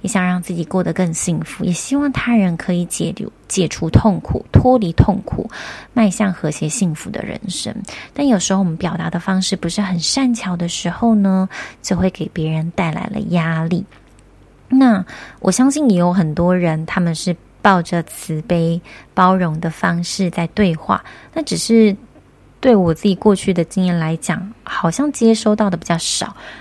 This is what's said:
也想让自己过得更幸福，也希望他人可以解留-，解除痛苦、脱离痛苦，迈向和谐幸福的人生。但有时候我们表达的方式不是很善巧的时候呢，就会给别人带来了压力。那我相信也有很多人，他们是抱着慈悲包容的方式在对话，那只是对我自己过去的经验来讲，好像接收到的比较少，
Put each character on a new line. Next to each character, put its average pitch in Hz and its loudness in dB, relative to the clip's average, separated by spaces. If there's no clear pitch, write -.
也 196 -6
想 185 0
让 180 0
自 175 -6
己 170 -4
过 185 -2
得 170 -2
更 170 -2
幸 160 -2
福， - -8
也 180 0
希 208 -4
望 285 0
他 240 0
人 185 4
可 - -4
以 175 0
解 165 -4
留-， - -10
解 175 0
除 - -4
痛 190 4
苦、 - -6
脱 254 6
离 190 -2
痛 196 2
苦， - -8
迈 220 4
向 190 -2
和 160 -4
谐 151 -4
幸 160 0
福 - -12
的 - -6
人 - -8
生。 - -6
但 285 0
有 240 4
时 185 0
候 190 2
我 196 2
们 165 0
表 175 -4
达 170 -4
的 170 -4
方 190 0
式 190 -2
不 170 -4
是 185 -2
很 185 -2
善 254 0
巧 190 -4
的 170 -4
时 - -4
候 226 2
呢， 190 4
就 - 0
会 185 2
给 180 -6
别 156 -2
人 160 -2
带 170 -2
来 151 -6
了 - -4
压 165 0
力。 170 -2
那 247 6
我 - 2
相 262 4
信 285 2
也 180 4
有 175 4
很 170 2
多 175 2
人， 160 0
他 - -2
们 170 0
是 170 -4
抱 190 4
着 170 -2
慈 156 -8
悲 165 0
包 185 6
容 160 -2
的 170 -4
方 175 -2
式 185 -2
在 170 -4
对 190 2
话， 104 -2
那 330 -4
只 175 -6
是 214 4
对 254 4
我 180 4
自 - -6
己 202 4
过 196 2
去 190 0
的 170 0
经 185 -2
验 175 2
来 165 -2
讲， 170 -6
好 - -2
像 285 -2
接 226 4
收 214 2
到 208 0
的 185 -2
比 165 -8
较 170 0
少， - -4